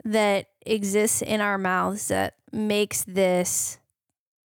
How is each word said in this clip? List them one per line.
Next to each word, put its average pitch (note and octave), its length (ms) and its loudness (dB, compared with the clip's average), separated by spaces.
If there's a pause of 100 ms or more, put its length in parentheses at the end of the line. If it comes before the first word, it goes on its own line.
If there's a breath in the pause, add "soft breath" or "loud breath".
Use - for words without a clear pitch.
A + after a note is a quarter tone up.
that G#3 440 2 (180)
exists G#3 560 2
in G#3+ 180 -2
our G#3 160 0
mouths F#3 520 -2
that F#3+ 260 -2 (180)
makes G#3 520 0
this F3+ 720 0 (680)